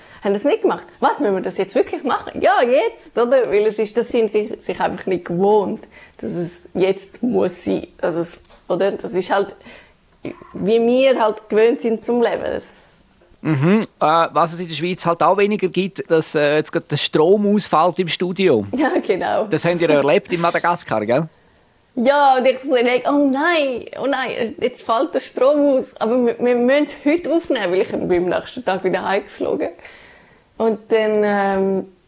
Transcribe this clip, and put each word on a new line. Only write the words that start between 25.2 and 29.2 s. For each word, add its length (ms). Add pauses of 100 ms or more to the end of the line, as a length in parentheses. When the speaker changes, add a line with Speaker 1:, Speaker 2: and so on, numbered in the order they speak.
Speaker 1:
Strom 580
aus." 60 (140)
Aber 280
wir, 120
wir 160
müssen 300
es 260
heute 220
aufnehmen, 400
weil 100
ich 80
bin 420
am 60
nächsten 260
Tag 200
wieder 180
heimgeflogen. 680 (880)